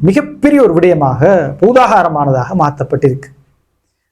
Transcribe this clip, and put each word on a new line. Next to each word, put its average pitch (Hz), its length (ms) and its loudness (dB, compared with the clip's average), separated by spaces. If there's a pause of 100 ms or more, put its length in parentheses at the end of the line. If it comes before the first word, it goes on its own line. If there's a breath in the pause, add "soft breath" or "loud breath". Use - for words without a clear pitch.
மிகப்பெரிய 285 600 0
ஒரு 208 140 2
விடயமாக, 160 560 0 (240)
பூதாகாரமானதாக 170 1000 0
மாற்றப்பட்டிருக்கு. 143 720 -4 (840)